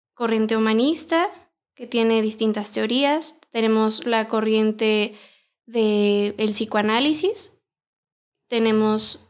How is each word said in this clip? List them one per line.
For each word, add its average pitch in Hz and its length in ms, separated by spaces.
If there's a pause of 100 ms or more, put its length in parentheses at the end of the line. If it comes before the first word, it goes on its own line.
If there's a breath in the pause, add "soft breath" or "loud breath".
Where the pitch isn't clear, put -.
(140)
corriente 220 420
humanista, 277 720 (460)
que 247 120
tiene 226 360
distintas 214 500
teorías. 277 640 (140)
Tenemos 220 560
la 226 200
corriente 214 880 (520 loud breath)
del 208 680 (160)
psicoanálisis, 226 1000 (960)
tenemos 220 800